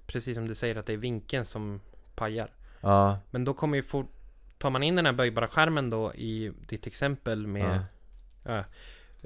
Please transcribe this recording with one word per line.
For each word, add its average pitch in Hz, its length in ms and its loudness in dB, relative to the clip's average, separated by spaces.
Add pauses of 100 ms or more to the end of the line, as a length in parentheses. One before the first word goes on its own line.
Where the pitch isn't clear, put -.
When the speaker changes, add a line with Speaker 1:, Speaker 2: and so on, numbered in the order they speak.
Speaker 1:
precis 123 280 -4
som 113 120 -2
du 110 80 -4
säger, 117 200 -2
att 107 120 -6
det 110 60 -2
är 107 40 -2
vinkeln 117 480 -2
som 104 340 -6 (360)
pajar. 110 340 -2 (320)
Speaker 2:
Ja. 101 380 6 (120)
Speaker 1:
Men 127 140 0
då 135 80 0
kommer 147 240 0
ju 135 60 0
få, 135 220 -2 (520)
tar 143 120 0
man 131 140 2
in 170 120 4
den 175 100 6
här 135 80 6
böjbara 117 340 2
skärmen 156 420 4
då 110 260 0
i 110 360 -4 (160)
ditt - 200 -6
exempel 113 600 -2
med, 98 320 2 (640)
Speaker 2:
Ja. 120 120 -4
Speaker 1:
ja, 101 80 -2 (640)